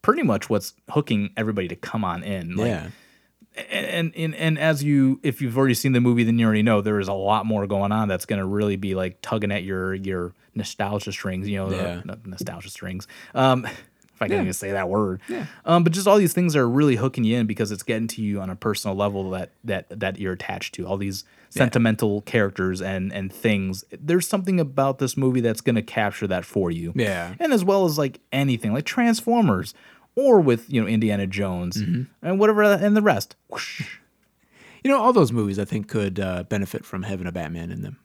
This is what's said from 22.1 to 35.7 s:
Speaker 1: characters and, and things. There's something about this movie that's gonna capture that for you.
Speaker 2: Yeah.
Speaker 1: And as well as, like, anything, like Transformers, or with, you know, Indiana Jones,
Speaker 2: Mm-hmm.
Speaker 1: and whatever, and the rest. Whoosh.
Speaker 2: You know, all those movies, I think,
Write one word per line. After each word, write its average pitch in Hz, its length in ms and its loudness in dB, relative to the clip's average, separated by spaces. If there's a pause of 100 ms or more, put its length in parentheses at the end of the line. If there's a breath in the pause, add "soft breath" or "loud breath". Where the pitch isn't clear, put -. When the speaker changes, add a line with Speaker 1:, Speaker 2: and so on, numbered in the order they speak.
Speaker 1:
characters 98 600 -2
and, 95 320 -6
and 95 180 -6
things. 95 600 -2
There's 170 360 -2
something 190 320 0
about 139 400 0
this 131 180 -2
movie 131 240 2
that's 113 200 0
gonna 117 200 2
capture 104 460 -2
that 92 180 -2
for 92 260 -2
you. 85 240 -4
Speaker 2:
Yeah. 92 440 -2
Speaker 1:
And 320 140 0
as 208 120 4
well 196 200 4
as, 151 120 0
like, 139 220 -2 (140)
anything, 135 400 0
like 147 120 -2
Transformers, 226 880 2 (440 soft breath)
or 254 220 8
with, 123 320 2
you 131 80 2
know, 107 80 2
Indiana 104 400 2
Jones, 92 480 -4
Speaker 2:
Mm-hmm. 107 280 -2 (220)
Speaker 1:
and 185 140 0
whatever, 208 240 4
and 202 320 4
the 214 60 4
rest. 165 340 2 (140)
Whoosh. - 480 -10 (840 soft breath)
Speaker 2:
You 262 100 0
know, 277 100 4
all 233 100 6
those 160 220 6
movies, 104 260 0
I 101 60 -2
think, 101 240 -6